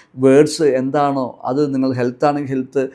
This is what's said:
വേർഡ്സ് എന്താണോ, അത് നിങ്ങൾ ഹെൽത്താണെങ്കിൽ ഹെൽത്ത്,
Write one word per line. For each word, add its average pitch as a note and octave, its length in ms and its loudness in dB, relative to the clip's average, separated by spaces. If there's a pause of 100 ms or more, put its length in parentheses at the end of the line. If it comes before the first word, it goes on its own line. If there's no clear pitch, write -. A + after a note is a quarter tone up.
(160)
വേർഡ്സ് C3+ 480 4
എന്താണോ, C3+ 800 -2
അത് C3+ 300 -2
നിങ്ങൾ C3 200 -2
ഹെൽത്താണെങ്കിൽ B2+ 560 -2
ഹെൽത്ത്, C3 460 -4